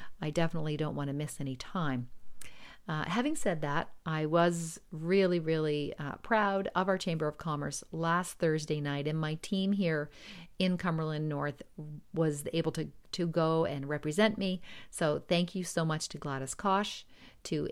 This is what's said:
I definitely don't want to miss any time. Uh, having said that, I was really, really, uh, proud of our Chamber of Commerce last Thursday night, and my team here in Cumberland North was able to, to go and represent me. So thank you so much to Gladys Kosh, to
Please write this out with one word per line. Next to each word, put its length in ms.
I 100
definitely 460
don't 200
want 120
to 60
miss 260
any 160
time. 520
Uh, 220
having 260
said 280
that, 260
I 220
was 520
really, 500
really, 580
uh, 180
proud 580
of 120
our 120
Chamber 280
of 120
Commerce 440
last 460
Thursday 400
night, 300
and 100
my 180
team 360
here 380
in 180
Cumberland 500
North 360
was 400
able 200
to, 160
to 140
go 380
and 240
represent 480
me. 240
So 360
thank 280
you 100
so 220
much 240
to 80
Gladys 360
Kosh, 520
to 280